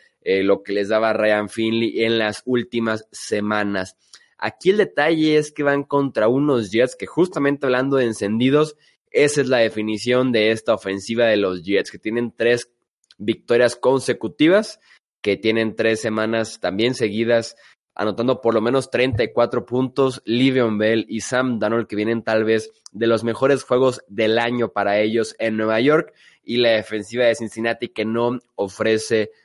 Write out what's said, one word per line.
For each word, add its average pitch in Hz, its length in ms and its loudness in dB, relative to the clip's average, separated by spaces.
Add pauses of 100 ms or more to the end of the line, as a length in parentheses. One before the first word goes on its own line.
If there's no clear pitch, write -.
(220)
eh, 95 220 0
lo 98 180 2
que 101 120 -6
les 101 140 -2
daba 110 240 2
Ryan 104 360 0
Finley 113 560 -2
en 113 160 0
las 107 240 -4
últimas 117 640 -4
semanas. 104 840 -4 (420)
Aquí - 320 -2
el 208 60 2
detalle 156 640 2
es 151 140 -2
que 151 100 -8
van 143 200 0
contra 139 460 0
unos 127 420 0
Jets 117 260 2
que, 95 100 -10
justamente 143 600 -2
hablando 131 300 0
de 127 80 2
encendidos, 123 720 0 (340)
esa 143 300 2
es 127 80 0
la 127 100 2
definición 113 760 0
de 110 180 4
esta 113 240 0
ofensiva 98 500 -2
de 110 120 4
los 92 260 0
Jets, 95 280 -2
que 98 80 -20
tienen 117 380 -4
tres 120 360 0 (460)
victorias 117 580 0
consecutivas, 135 1040 0 (420)
que 98 140 0
tienen 110 380 0
tres 110 260 0
semanas 110 600 -4
también 107 340 -2
seguidas, 113 640 -2 (380)
anotando 117 480 -2
por 117 100 2
lo 113 80 2
menos 127 300 -2
treinta 120 340 0
y 104 80 -6
cuatro 120 320 0
puntos, 131 600 -2
Le'Veon 123 500 2
Bell 110 320 0
y 107 140 -6
Sam 127 360 -2
Darnold, 107 280 -2
que 104 100 -8
vienen 110 260 -2
tal 110 220 0
vez 110 260 0 (220)
de 113 140 -4
los 113 180 2
mejores 127 400 0
juegos 127 420 0
del 110 320 0
año 117 300 -2
para 101 300 0
ellos 110 400 0
en 110 180 -2
Nueva 110 240 0
York, 156 320 2 (320)
y 120 140 -4
la 117 140 4
defensiva 107 520 -2
de 117 100 4
Cincinnati, 113 540 -4
que 107 160 -6
no 117 340 0 (160)
ofrece 107 760 -2 (140)